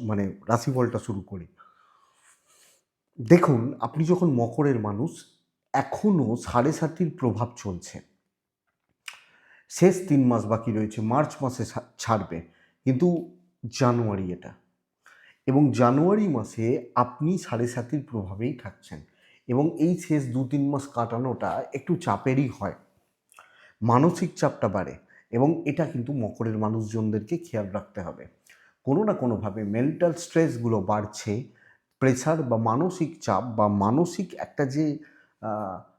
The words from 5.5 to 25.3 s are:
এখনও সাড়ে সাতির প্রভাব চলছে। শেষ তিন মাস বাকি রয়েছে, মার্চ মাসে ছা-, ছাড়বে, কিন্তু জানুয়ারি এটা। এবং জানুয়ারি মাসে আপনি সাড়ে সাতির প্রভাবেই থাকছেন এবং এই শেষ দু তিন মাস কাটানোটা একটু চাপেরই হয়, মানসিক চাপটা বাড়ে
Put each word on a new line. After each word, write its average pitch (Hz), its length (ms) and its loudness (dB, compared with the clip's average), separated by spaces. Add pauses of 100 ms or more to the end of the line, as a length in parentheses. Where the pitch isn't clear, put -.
এখনও 135 640 0
সাড়ে 123 360 0
সাতির 156 480 -4
প্রভাব 113 360 -2
চলছে। - 460 -10 (1700)
শেষ 180 380 4
তিন 139 200 4
মাস 113 180 2
বাকি 113 260 0
রয়েছে, 107 300 -2
মার্চ 135 400 0
মাসে 123 240 -4
ছা-, - 320 -10
ছাড়বে, 90 440 -2 (420)
কিন্তু 160 480 2 (480)
জানুয়ারি 110 520 2
এটা। - 220 -12 (920)
এবং 139 260 6
জানুয়ারি 147 560 4
মাসে 117 680 -2
আপনি 151 420 0
সাড়ে 120 300 -4
সাতির 123 360 -6
প্রভাবেই 104 500 -6
থাকছেন - 480 -16 (460)
এবং 139 320 2
এই 175 180 2
শেষ 143 360 -2
দু 131 140 -2
তিন 139 220 0
মাস 139 180 -4
কাটানোটা 117 760 -4 (100)
একটু 165 220 -2
চাপেরই 131 520 0
হয়, 98 260 -6 (1080)
মানসিক 147 540 4
চাপটা 135 320 0
বাড়ে 92 300 -4 (340)